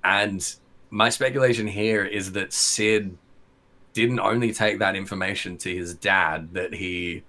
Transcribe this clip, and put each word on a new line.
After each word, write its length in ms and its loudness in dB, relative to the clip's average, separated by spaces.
And 520 2
my 180 4
speculation 580 2
here 380 0
is 280 -4
that 200 -4
Sid 640 2
didn't 280 2
only 320 2
take 280 0
that 160 2
information 640 -6
to 160 -6
his 200 -8
dad, 600 0
that 200 -6
he 540 -6